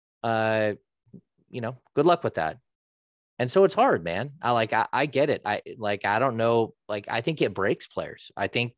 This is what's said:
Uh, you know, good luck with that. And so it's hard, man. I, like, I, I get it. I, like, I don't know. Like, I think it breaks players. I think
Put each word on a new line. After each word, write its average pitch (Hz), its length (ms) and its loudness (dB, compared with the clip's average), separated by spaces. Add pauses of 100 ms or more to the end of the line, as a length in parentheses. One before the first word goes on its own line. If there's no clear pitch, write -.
(240)
Uh, 110 500 0 (760)
you 123 120 -10
know, 123 160 -8 (180)
good 147 100 4
luck 175 180 4
with - 120 -4
that. 80 220 -2 (800)
And 123 100 -2
so 190 160 6
it's - 100 2
hard, 202 280 2
man. 98 280 -4 (100)
I, 120 100 0
like, 113 220 2
I, 110 180 2
I 135 140 0
get 143 240 0
it. 101 160 -2
I, 104 160 -2 (160)
like, 104 280 -4
I 104 120 2
don't 123 200 0
know. 113 360 2 (160)
Like, 104 180 -6
I 113 140 -4
think 160 200 -2
it 110 120 0
breaks 98 340 -2
players. - 480 -10
I 98 120 -2
think 120 300 -4